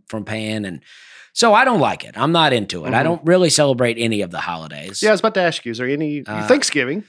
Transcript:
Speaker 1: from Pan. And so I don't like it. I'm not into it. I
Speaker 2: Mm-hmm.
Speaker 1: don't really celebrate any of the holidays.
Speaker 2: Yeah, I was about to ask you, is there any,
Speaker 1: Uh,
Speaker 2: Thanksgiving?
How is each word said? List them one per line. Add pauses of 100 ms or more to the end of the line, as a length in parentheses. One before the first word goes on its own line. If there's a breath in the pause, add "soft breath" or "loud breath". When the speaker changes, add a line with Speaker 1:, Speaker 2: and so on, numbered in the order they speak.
Speaker 1:
from
Pan.
And (520 loud breath)
so
I
don't
like
it.
I'm
not
into
it.
I
Speaker 2:
Mm-hmm.
Speaker 1:
don't
really
celebrate
any
of
the
holidays.
Speaker 2:
Yeah,
I
was
about
to
ask
you,
is
there
any,
Speaker 1:
Uh,
Speaker 2:
Thanksgiving?